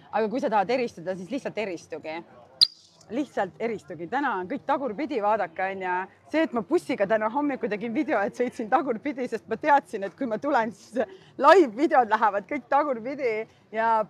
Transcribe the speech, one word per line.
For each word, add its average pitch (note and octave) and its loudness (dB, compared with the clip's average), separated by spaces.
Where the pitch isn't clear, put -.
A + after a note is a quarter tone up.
aga G#3+ 0
kui A#3+ -4
sa C#4 0
tahad G3 2
eristuda, F#3+ -4
siis F3+ -10
lihtsalt A3+ -6
eristugi. E3 -8
Lihtsalt A3 -6
eristugi. F3+ -8
Täna C4 -2
on F3+ -8
kõik C#4 -8
tagurpidi, C4 -2
vaadake, G3 0
on F#3+ -8
ju. F3+ -2
See, D#4+ 2
et - -6
ma A3 -2
bussiga C4+ 0
täna G#3+ 2
hommikul C4+ -2
tegin G#3 -4
video, B3 0
et - -4
sõitsin B3 -2
tagurpidi, C4 0
sest G#3+ -8
ma - -4
teadsin, A#3 2
et - -10
kui C#4 -4
ma A3 -4
tulen, B3 0
siis - -6
live-videod C4+ 6
lähevad G#3 2
kõik C#4+ -6
tagurpidi C4+ 0
ja A3 2